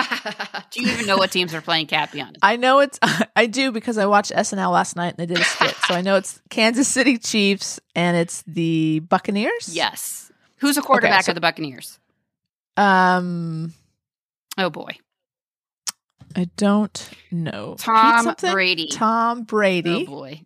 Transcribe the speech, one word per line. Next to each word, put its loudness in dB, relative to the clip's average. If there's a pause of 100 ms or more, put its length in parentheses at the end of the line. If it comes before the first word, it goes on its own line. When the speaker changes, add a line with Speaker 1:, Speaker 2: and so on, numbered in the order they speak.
(720)
Speaker 1:
Do -8
you 0
even -4
know 2
what 2
teams -2
are -6
playing, -2
Kat? -2
Be -10
honest. -14
Speaker 2:
I 4
know 4
it's, 0 (180)
<laughs> -4
I 4
do -2
because -4
I 2
watched 2
S -2
N -6
L 0
last 0
night -4
and -
they -6
did 0
a 2
skit. 0 (120)
So 0
I 0
know 2
it's -4
Kansas 2
City 2
Chiefs 0 (160)
and 2
it's -2
the 0
Buccaneers. -2
Speaker 1:
Yes. -6 (260)
Who's 2
the 0
Speaker 2:
Okay, -8
Speaker 1:
quarterback 4
Speaker 2:
so -2
Speaker 1:
of -6
the -6
Buccaneers? -4 (760)
Speaker 2:
Um, 2 (840)
Speaker 1:
Oh, -2
boy. -12 (1400)
Speaker 2:
I -2
don't 0 (220)
know. -8
Speaker 1:
Tom 6
Speaker 2:
Pete 4
something? -2
Speaker 1:
Brady. 0
Speaker 2:
Tom 0
Brady. 0
Speaker 1:
Oh, -18
boy. -14